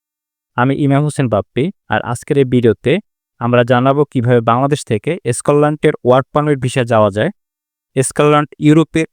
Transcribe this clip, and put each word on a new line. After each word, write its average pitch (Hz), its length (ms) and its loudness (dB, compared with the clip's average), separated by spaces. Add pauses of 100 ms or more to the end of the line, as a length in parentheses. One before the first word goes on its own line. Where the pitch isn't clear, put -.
(560)
আমি 131 180 0 (100)
ইমাম 139 220 0
হোসেন 143 280 -2
বাপ্পি। 110 300 -2 (280)
আর 107 80 0 (120)
আজকের 139 300 -6
এই 131 100 0
ভিডিওতে 120 400 2 (480)
আমরা 120 300 2
জানাবো 135 320 2 (100)
কিভাবে 120 280 0 (100)
বাংলাদেশ 135 300 0 (100)
থেকে 123 220 -4 (240)
স্কটল্যান্ডের 147 580 0 (100)
ওয়ার্ক 127 300 2
পারমিট 147 300 0
ভিসা 127 180 -2 (100)
যাওয়া 107 240 4
যায়। 131 140 -2 (680)
স্কটল্যান্ড 147 520 2 (180)
ইউরোপের 160 460 2